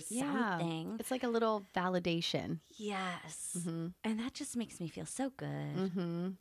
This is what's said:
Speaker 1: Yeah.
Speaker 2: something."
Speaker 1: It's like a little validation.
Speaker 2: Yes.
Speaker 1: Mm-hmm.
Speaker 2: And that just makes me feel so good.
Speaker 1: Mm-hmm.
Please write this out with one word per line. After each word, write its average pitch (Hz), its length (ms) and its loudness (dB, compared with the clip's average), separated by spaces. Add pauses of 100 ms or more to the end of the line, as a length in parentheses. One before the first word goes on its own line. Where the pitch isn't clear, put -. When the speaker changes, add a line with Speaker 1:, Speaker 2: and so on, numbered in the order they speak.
Speaker 1:
Yeah. 247 480 2
Speaker 2:
something." 170 420 0
Speaker 1:
It's 233 120 -4
like 262 120 0
a 254 60 2
little 220 360 4 (100)
validation. 175 840 2 (180)
Speaker 2:
Yes. 190 800 -4
Speaker 1:
Mm-hmm. 170 300 -2 (160)
Speaker 2:
And 220 160 2
that 240 140 -2
just - 240 -6
makes - 220 -4
me 170 100 -2
feel 175 160 -6
so 269 260 -2
good. 147 440 -4
Speaker 1:
Mm-hmm. 175 540 2 (120)